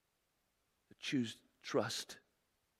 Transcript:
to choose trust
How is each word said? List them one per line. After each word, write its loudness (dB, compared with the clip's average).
to -20
choose 0
trust -2